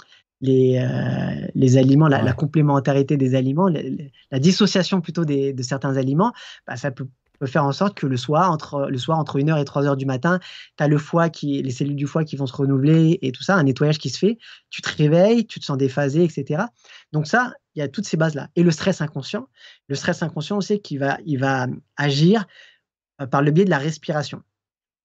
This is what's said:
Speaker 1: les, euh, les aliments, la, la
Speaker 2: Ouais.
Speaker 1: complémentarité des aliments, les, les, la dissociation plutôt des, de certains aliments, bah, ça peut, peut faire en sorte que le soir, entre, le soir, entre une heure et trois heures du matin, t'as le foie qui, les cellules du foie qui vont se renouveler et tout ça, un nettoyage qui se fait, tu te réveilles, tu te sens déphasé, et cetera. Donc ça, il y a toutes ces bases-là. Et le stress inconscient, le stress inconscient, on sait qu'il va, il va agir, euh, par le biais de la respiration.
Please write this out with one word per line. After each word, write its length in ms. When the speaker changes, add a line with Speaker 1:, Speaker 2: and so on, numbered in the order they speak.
Speaker 1:
les, 360
euh, 760
les 220
aliments, 300
la, 140
la 100
Speaker 2:
Ouais. 60
Speaker 1:
complémentarité 800
des 180
aliments, 320
les, 220
les, 220
la 80
dissociation 600
plutôt 240
des, 260
de 120
certains 340
aliments, 340
bah, 120
ça 140
peut, 160
peut 60
faire 200
en 80
sorte 240
que 100
le 80
soir, 360
entre, 380
le 80
soir, 220
entre 160
une 140
heure 80
et 80
trois 200
heures 120
du 80
matin, 340
t'as 100
le 100
foie 320
qui, 320
les 100
cellules 260
du 100
foie 160
qui 140
vont 100
se 60
renouveler 680
et 120
tout 100
ça, 120
un 80
nettoyage 340
qui 120
se 80
fait, 200
tu 120
te 140
réveilles, 500
tu 140
te 60
sens 120
déphasé, 460
et 60
cetera. 400
Donc 160
ça, 260
il 40
y 20
a 60
toutes 180
ces 120
bases-là. 400
Et 60
le 80
stress 280
inconscient, 480
le 80
stress 260
inconscient, 360
on 40
sait 180
qu'il 200
va, 260
il 120
va 300
agir, 500
euh, 40
par 160
le 100
biais 140
de 40
la 80
respiration. 640